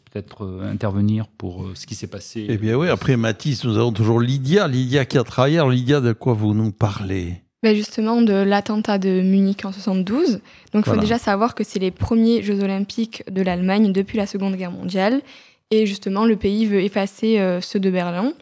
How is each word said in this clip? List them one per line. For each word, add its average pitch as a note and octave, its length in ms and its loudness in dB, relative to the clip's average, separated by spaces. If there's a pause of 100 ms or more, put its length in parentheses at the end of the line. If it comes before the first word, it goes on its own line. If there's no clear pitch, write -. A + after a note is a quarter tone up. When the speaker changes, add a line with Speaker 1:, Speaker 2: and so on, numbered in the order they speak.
Speaker 1:
peut-être, - 360 -12
euh, F#2+ 260 -8
intervenir G#2 560 0
pour, F#2 380 -12
euh, F#2+ 100 -12
ce - 100 -16
qui - 100 -14
s'est G#2 120 -12
passé. G#2 400 -12
Speaker 2:
Eh G#2+ 80 -2
bien A2 220 0
oui, E3+ 100 0
après C3 300 2
Mathis, A2+ 480 -2
nous G#2+ 120 2
avons A2+ 140 2
toujours A2 300 2
Lydia. C#3 480 2
Lydia B2+ 340 0
qui - 140 0
a A#2 80 2
travaillé. C#3+ 320 2
Alors C#3 140 4
Lydia, B2+ 280 2
de A#2+ 140 2
quoi B2+ 180 0
vous G#2+ 220 2
nous G#2+ 180 0
parlez ? F#2+ 680 -2 (220)
Speaker 3:
Ben G#3+ 120 4
justement, A3 460 0
de A3 100 6
l'attentat G3+ 640 0
de F#3 240 2
Munich G3 440 2
en F#3+ 80 -8
soixante-douze. G3 680 -2 (320)
Donc, G#3 120 2
il - 0 -
faut A3 80 0
Speaker 2:
Voilà. G#3+ 100 2
Speaker 3:
déjà A3 160 2
savoir G#3+ 360 0
que G#3+ 120 -6
c'est - 140 -6
les F#3 120 -2
premiers A3+ 520 2
Jeux G3+ 200 0
Olympiques G3 680 -4
de F#3+ 120 -2
l'Allemagne F#3+ 500 2
depuis G3 260 -2
la G3+ 100 -2
Seconde G3 280 -4
Guerre F3+ 160 -8
mondiale. F#3+ 500 -2 (480)
Et A3 160 2
justement, G3+ 380 -2
le A3 140 4
pays G#3 280 0
veut G3+ 160 2
effacer, G#3 580 0
euh, F#3 200 0
ceux G3 220 -4
de F#3+ 80 2
Berlin. F3+ 420 -2 (100)